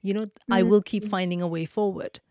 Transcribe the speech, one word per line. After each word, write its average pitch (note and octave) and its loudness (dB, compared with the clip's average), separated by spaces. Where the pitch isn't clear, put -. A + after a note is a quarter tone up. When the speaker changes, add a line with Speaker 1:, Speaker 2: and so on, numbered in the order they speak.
Speaker 1:
You G3 -2
know, G#3+ -4
I F#3+ 6
will G3 6
keep G#3 -4
Speaker 2:
Mm-hmm. G#3+ -8
Speaker 1:
finding F3+ -2
a F3 -2
way E3 -4
forward. F#3+ -4